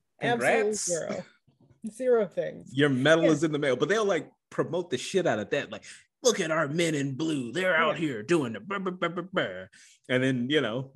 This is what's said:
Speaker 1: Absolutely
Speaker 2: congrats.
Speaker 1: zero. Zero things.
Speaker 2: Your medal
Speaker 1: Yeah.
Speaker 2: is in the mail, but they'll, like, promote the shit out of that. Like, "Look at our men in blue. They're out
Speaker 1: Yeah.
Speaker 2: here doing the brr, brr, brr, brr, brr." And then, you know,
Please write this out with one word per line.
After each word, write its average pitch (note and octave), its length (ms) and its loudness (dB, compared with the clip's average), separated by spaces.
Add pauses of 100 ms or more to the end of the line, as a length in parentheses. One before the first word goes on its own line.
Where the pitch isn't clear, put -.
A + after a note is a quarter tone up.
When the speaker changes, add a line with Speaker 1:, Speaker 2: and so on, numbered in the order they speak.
(220)
Speaker 1:
Absolutely A#3 400 2
Speaker 2:
congrats. G#3 240 -2
Speaker 1:
zero. F3 380 -4 (640)
Zero A#3 380 2
things. E3+ 460 -8
Speaker 2:
Your C#3+ 160 4
medal D3+ 360 4
Speaker 1:
Yeah. E3 60 6
Speaker 2:
is D3+ 120 2
in D#3 80 2
the D3 80 -2
mail, C#3 160 2
but D3 140 0
they'll, G#3+ 160 2
like, E3+ 240 -2 (220)
promote E3+ 380 -4
the B2 80 -2
shit F3+ 280 -2
out A#2+ 140 0
of G#2 120 -6
that. C3+ 200 -4
Like, G#2 120 -14 (400)
"Look A3 160 4
at D#3+ 120 -2
our D#3 160 0
men D#3+ 260 0
in C#3 220 -2
blue. C#3 360 -2
They're F3+ 240 0
out D#3+ 200 2
Speaker 1:
Yeah. D#3 120 -6
Speaker 2:
here A2+ 160 -6
doing B2+ 300 0
the G2+ 60 -8
brr, G3 200 -8
brr, F#3 120 -4
brr, F3 180 -4
brr, F3 120 -8 (120)
brr." F#2+ 360 -4 (400)
And B2+ 140 4
then, B2+ 260 0
you D3 120 2
know, B2 340 -4